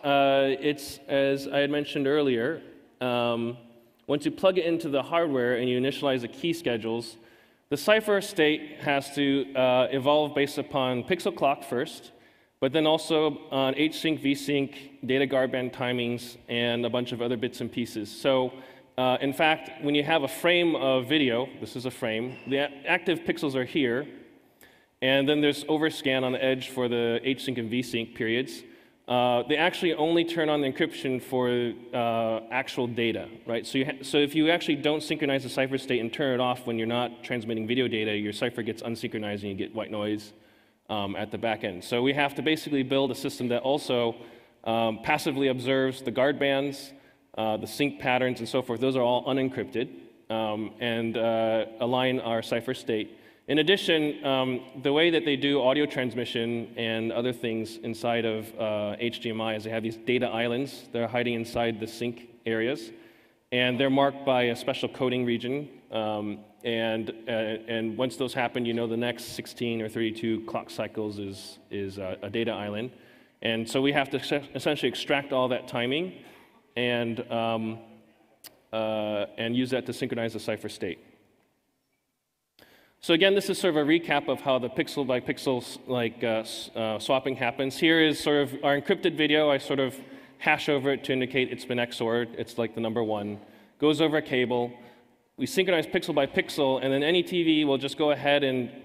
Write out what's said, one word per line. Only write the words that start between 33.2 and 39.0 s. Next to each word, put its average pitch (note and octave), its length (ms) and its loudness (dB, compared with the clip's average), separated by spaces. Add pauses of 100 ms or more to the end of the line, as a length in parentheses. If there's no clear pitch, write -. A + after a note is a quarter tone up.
right? A#2 180 -2
So, C3+ 140 -2
you C3 60 2
ha-, C#3 180 -8
so D3 160 2
if C#3+ 160 2
you D#3 160 4
actually E3+ 240 2
don't D3 260 0
synchronize C#3+ 400 0
the B2 80 -8
cipher C3+ 300 0
state B2 200 0
and A2+ 140 -2
turn C3+ 220 0
it A#2+ 40 0
off B2 280 0
when A#2 100 -2
you're A2+ 80 0
not A#2+ 380 -2
transmitting A2+ 420 -4
video B2 220 2
data, G#2+ 280 0
your G#2 180 -2
cipher A#2+ 280 -2
gets A2 220 -4
unsynchronized G#2+ 580 -6